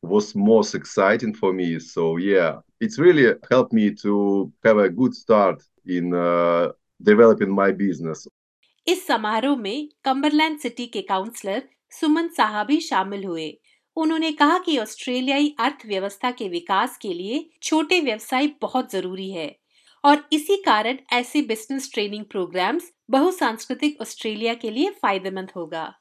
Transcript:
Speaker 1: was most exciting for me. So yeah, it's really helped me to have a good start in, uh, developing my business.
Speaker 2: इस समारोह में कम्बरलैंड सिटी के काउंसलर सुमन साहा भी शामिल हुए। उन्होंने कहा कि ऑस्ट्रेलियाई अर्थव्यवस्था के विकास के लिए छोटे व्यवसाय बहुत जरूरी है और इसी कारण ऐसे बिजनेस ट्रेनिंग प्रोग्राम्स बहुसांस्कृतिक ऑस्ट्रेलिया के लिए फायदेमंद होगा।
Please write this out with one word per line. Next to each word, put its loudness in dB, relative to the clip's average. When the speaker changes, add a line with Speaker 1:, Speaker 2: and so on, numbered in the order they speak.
Speaker 1:
was 0
most 4
exciting 0
for -2
me. -2
So -2
yeah, 0
it's -4
really 6
helped 4
me 4
to 0
have 6
a 6
good 0
start 2
in, -4
uh, 2
developing 6
my 2
business. -4
Speaker 2:
इस -2
समारोह 0
में -8
कम्बरलैंड 0
सिटी -8
के -8
काउंसलर -4
सुमन 2
साहा 0
भी 2
शामिल -2
हुए। -6
उन्होंने 0
कहा 4
कि -2
ऑस्ट्रेलियाई -2
अर्थव्यवस्था -4
के -8
विकास -2
के -8
लिए -6
छोटे 0
व्यवसाय -2
बहुत -4
जरूरी -6
है -8
और 6
इसी 0
कारण 2
ऐसे 0
बिजनेस -6
ट्रेनिंग -4
प्रोग्राम्स -4
बहुसांस्कृतिक 0
ऑस्ट्रेलिया -6
के -8
लिए -2
फायदेमंद -4
होगा। -10